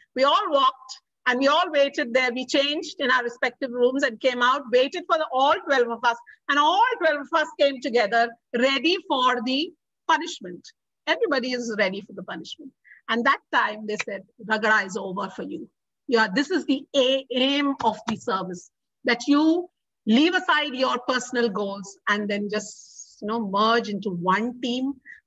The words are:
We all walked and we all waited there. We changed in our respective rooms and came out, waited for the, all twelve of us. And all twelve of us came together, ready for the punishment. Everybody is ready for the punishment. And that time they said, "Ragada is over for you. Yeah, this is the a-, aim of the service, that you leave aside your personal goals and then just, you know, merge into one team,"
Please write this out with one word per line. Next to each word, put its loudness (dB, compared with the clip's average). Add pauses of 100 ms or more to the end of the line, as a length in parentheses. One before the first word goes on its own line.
(160)
We 2
all 4
walked 0 (360)
and 2
we 4
all 4
waited 0
there. 2
We -6
changed -2
in 0
our 2
respective -6
rooms 2
and -2
came 0
out, 4 (100)
waited 2
for 2
the, -2
all 4 (100)
twelve 2
of -6
us. 2 (320)
And 2
all 4 (140)
twelve 2
of -2
us -2 (120)
came 2
together, 2 (260)
ready 2 (100)
for 2
the -2 (340)
punishment. -4 (420)
Everybody 0
is -6
ready -2
for -20
the -14
punishment. -14 (380)
And -2
that 2 (120)
time -2
they -4
said, -10 (240)
"Ragada 2
is -10
over -6
for -12
you. -10 (400)
Yeah, 4
this 0
is 0
the -2 (100)
a-, 2
aim 0 (100)
of 0 (100)
the -4
service, -6 (360)
that 0
you 2 (360)
leave 4
aside 0
your 0
personal -2
goals -8 (100)
and 0
then -4
just, -10
you -8
know, -4
merge 2
into -6
one 0
team," -2 (340)